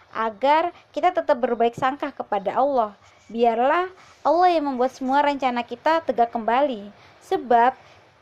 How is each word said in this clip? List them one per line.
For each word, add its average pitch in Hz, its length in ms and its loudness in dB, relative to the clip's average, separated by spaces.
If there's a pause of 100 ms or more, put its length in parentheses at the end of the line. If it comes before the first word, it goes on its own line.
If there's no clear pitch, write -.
(120)
agar 269 640 0 (160)
kita 302 160 0
tetap 330 320 0
berbaik 233 320 0
sangka 277 400 -4
kepada - 480 -6
Allah. 254 320 0 (400)
Biarlah 240 560 0 (320)
Allah 349 320 4
yang 285 240 -2
membuat 254 160 -2
semua 269 320 0
rencana 254 400 -2
kita 320 400 -2
tegak 233 240 0
kembali, 226 640 -2 (320)
sebab 254 480 2 (500)